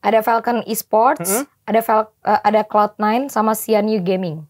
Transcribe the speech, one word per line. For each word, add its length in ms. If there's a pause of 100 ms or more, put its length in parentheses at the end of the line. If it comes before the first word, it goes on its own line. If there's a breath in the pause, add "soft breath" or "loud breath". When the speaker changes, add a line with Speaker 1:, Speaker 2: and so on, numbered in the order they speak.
Speaker 1:
Ada 180
Falcon 460
Esports, 640
Speaker 2:
Mm-mm. 140 (180)
Speaker 1:
ada 160
Fal-, 300 (140)
eh, 180
ada 220
Cloud 340
Nine 320
sama 240
Xianyu 480
Gaming. 480